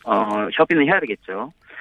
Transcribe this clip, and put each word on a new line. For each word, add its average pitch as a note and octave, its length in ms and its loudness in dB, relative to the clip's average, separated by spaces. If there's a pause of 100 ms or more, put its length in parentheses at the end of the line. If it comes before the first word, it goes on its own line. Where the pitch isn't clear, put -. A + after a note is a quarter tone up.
어, G#3 480 0
협의는 D#3 340 2
해야 F#3+ 120 4
되겠죠. A2+ 540 -8 (280)